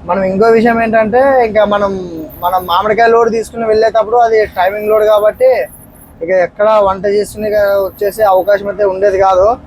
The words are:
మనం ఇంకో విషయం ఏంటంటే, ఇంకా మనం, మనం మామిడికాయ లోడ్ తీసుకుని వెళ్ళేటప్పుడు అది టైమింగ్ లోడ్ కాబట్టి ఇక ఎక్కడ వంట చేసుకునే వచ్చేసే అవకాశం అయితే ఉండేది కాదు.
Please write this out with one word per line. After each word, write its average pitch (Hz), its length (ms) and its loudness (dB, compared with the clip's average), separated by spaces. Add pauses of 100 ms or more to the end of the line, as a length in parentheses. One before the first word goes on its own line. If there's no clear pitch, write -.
మనం 190 120 -2 (100)
ఇంకో 202 160 2 (100)
విషయం 233 280 2
ఏంటంటే, 226 360 0 (260)
ఇంకా 208 160 0 (100)
మనం, 202 180 -2 (540)
మనం 185 140 0 (100)
మామిడికాయ 214 460 0
లోడ్ 233 220 2
తీసుకుని 226 340 -6
వెళ్ళేటప్పుడు 220 460 0 (100)
అది 220 120 2 (180)
టైమింగ్ 208 340 -2
లోడ్ 214 200 2
కాబట్టి 214 400 2 (720)
ఇక 170 80 -6 (140)
ఎక్కడ 208 240 -2 (180)
వంట 190 180 -4 (120)
చేసుకునే 208 320 -6 (380)
వచ్చేసే 202 360 -4 (100)
అవకాశం 196 380 0
అయితే 202 220 -2
ఉండేది 190 320 0
కాదు. 190 220 2 (200)